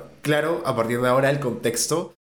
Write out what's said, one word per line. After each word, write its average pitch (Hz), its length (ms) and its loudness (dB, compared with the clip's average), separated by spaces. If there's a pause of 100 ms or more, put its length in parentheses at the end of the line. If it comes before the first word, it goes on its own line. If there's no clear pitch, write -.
(220)
claro 151 440 0
a 131 100 -2
partir 113 260 0
de 123 80 2
ahora 131 220 4
el 143 80 0
contexto. 131 760 -2 (100)